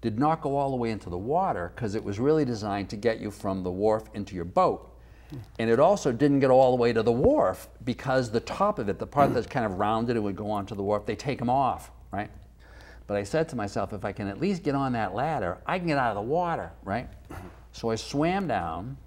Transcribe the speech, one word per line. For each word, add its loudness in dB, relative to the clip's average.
did -2
not 2
go 0
all 0
the -2
way 0
into -6
the -4
water, -2
'cause -4
it -2
was -4
really 4
designed -2
to -8
get 0
you -6
from -4
the -2
wharf 2
into -8
your -4
boat. 2
And 2
it 6
also 4
didn't 4
get 4
all 8
the 2
way 6
to 2
the 4
wharf, 2
because 0
the 0
top -2
of -4
it, -4
the -6
part 4
that's -2
kind -2
of -4
rounded 0
and -2
would -4
go -4
onto -4
the -4
wharf, 0
they -2
take -4
'em -2
off, 0
right? -6
But -2
I 0
said 0
to -8
myself, -4
"If -8
I -4
can -6
at -6
least -2
get 0
on 0
that -2
ladder, -2
I -2
can -4
get 2
out 2
of -2
the -6
water," -2
right? -4
So -4
I 0
swam -2
down -4